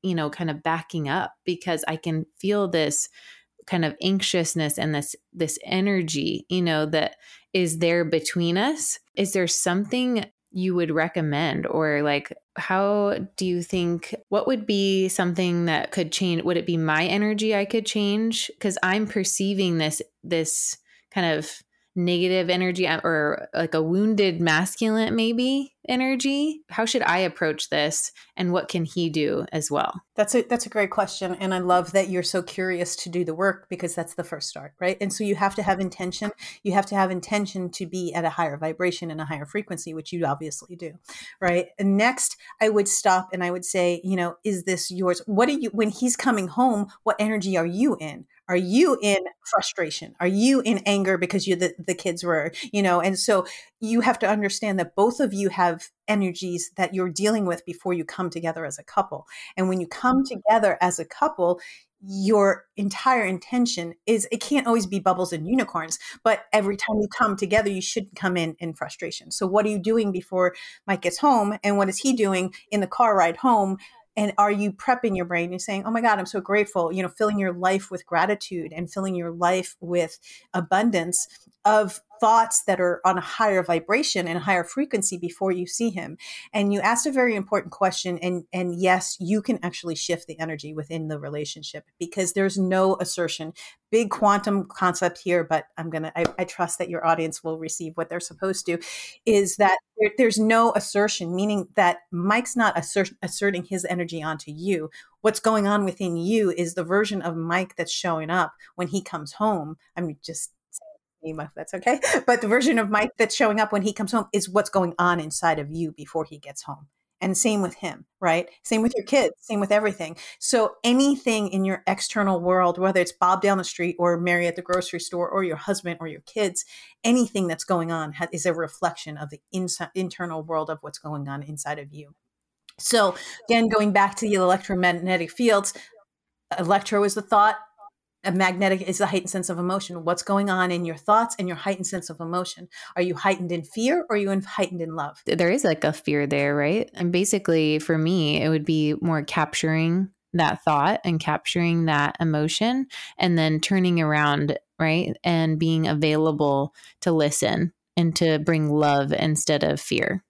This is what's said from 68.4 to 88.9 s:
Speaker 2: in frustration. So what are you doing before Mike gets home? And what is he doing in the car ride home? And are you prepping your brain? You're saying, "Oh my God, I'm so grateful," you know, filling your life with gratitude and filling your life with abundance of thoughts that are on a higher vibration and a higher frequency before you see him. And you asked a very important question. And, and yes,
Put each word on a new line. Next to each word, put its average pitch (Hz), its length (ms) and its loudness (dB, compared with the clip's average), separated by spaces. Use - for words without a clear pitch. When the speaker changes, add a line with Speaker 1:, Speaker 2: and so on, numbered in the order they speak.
Speaker 2:
in 165 140 -6
frustration. - 580 -10
So 196 160 -4
what 208 180 2
are 214 40 0
you 208 100 -2
doing 214 320 2
before 180 420 0
Mike 190 160 -2
gets 175 180 -2
home? 214 440 4
And 202 140 2
what 196 120 2
is 190 100 -6
he 269 140 2
doing 190 400 0
in 208 120 0
the 185 60 -2
car 220 280 2
ride 170 220 4
home? 202 400 2
And 208 200 0
are 208 140 4
you 202 220 0
prepping 240 420 0
your 180 100 -2
brain? 175 260 -2
You're 180 80 -8
saying, 196 260 -6
"Oh 220 60 -4
my 226 100 0
God, 214 180 4
I'm 185 60 -4
so 196 160 -4
grateful," 196 500 0
you 185 100 -4
know, 185 60 -2
filling 208 320 0
your 190 140 0
life 185 360 0
with 185 160 -10
gratitude 175 720 -2
and 165 160 -8
filling 190 240 -4
your 170 160 -6
life 175 480 0
with 175 400 -2
abundance 185 760 0
of 214 380 4
thoughts 226 440 4
that 185 160 2
are 175 260 0
on 185 120 4
a 175 40 0
higher 196 420 0
vibration 185 640 0
and 170 100 -2
a 165 40 -2
higher 175 220 2
frequency 196 540 -2
before 175 340 -4
you 180 140 -2
see 233 240 -2
him. 175 280 -8
And 202 200 2
you 202 60 0
asked 233 260 2
a 294 60 0
very 247 240 2
important 196 360 -4
question. 185 480 -2
And, 180 320 -4
and 175 280 -4
yes, 185 400 2